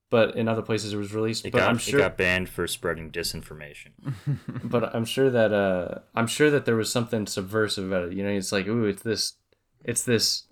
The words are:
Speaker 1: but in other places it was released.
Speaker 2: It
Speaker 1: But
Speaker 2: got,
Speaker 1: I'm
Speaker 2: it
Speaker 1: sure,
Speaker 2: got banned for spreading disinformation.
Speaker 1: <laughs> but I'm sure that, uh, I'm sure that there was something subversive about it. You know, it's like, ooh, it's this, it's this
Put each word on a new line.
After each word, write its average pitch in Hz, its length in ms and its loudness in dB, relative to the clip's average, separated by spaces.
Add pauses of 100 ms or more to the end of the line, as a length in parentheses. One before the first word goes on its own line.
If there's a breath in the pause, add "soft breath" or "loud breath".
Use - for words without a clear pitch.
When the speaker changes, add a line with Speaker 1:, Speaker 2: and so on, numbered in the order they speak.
Speaker 1:
but 113 260 4
in 113 120 0
other 113 160 0
places 107 300 -2
it 104 40 -4
was 104 160 -6
released. 110 320 -2
Speaker 2:
It 95 60 -6
Speaker 1:
But 123 80 2
Speaker 2:
got, 101 100 4
Speaker 1:
I'm 120 60 2
Speaker 2:
it 113 60 -2
Speaker 1:
sure, 139 180 0
Speaker 2:
got 92 180 2
banned 92 320 2
for 87 160 -4
spreading 80 460 -4
disinformation. 76 800 -10 (360)
Speaker 1:
<laughs> - 360 -6
but 117 320 0
I'm 117 100 0
sure 135 240 2
that, 110 240 4
uh, 95 460 2 (160)
I'm 117 120 2
sure 151 220 4
that 143 160 2
there 117 120 4
was 107 140 0
something 113 360 -2
subversive 101 580 -2
about 92 240 0
it. 90 80 -8
You 98 60 -4
know, 101 60 -2
it's 98 220 -2
like, 98 160 0
ooh, 113 180 2
it's 98 180 0
this, 107 300 -2 (500)
it's - 200 -2
this - 480 2